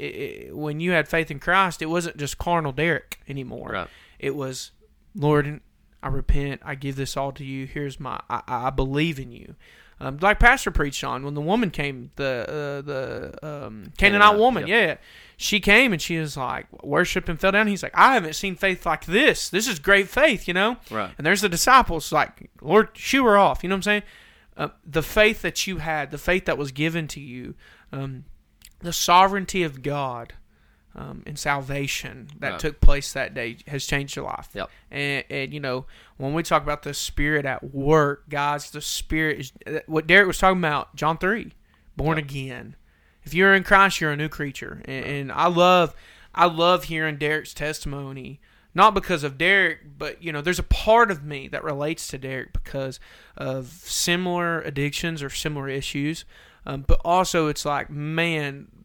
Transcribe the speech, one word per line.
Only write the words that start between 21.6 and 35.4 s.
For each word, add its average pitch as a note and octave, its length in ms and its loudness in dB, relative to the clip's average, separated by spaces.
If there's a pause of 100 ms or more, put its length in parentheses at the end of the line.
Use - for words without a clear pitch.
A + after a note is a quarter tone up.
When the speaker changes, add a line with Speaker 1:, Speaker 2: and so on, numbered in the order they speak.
Speaker 1:
like, - 400 -2 (100)
"Lord, G3+ 340 4
shoo - 300 2
her G#3 140 6
off." D#3+ 240 4
You F3 60 -4
know F#3+ 80 0
what - 20 -2
I'm F3+ 40 -4
saying? G#3 200 0 (540)
Uh, D3 120 -4 (160)
the D#3 180 -2
faith G#3+ 400 2
that - 240 -4
you F#3+ 120 -6
had, D3+ 320 -4
the D3 80 -10
faith F#3 280 0
that D#3+ 120 -2
was C#3+ 140 -6
given D#3+ 360 -2
to - 120 -12
you, B2+ 340 -14 (380)
um, C3+ 320 -10 (560)
the E3+ 120 -8
sovereignty F#3+ 720 4
of C#3 200 -6
God, C3+ 520 -6 (640)
um, - 300 -14
and D3 100 -12
salvation C#3 920 -6 (100)
that C#3 140 -6
Speaker 2:
Right. F2 80 -8
Speaker 1:
took D3 200 -4
place C#3 340 10
that C3 200 -6
day A#2 220 -8 (100)
has C#3+ 180 -8
changed C#3 300 -4
your C#3 120 -8
life. - 280 -10
Speaker 2:
Yep. G2 160 -8 (220)
Speaker 1:
And, C#3 360 -4
and, C#3 240 -8